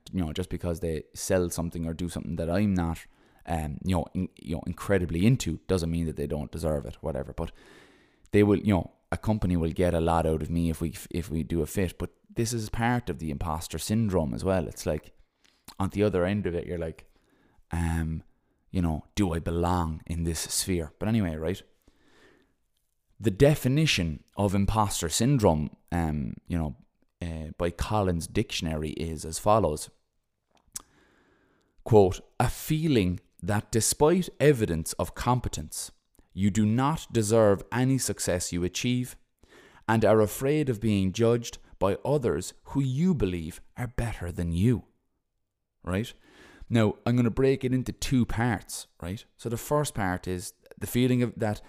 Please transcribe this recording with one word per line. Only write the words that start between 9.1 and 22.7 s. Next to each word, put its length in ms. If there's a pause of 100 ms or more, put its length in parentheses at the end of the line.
a 60
company 380
will 160
get 220
a 80
lot 240
out 160
of 80
me 220
if 100
we, 140 (160)
if 180
we 140
do 180
a 60
fit. 320
But 100 (240)
this 200
is 160
part 380
of 120
the 100
imposter 480
syndrome 560
as 100
well. 240
It's 200
like, 260 (640)
on 120
the 120
other 240
end 220
of 80
it, 100
you're 140
like, 260 (640)
um, 520 (480)
you 120
know, 220 (100)
do 180
I 60
belong 640
in 180
this 160
sphere? 600
But 80
anyway, 280
right? 260 (1600)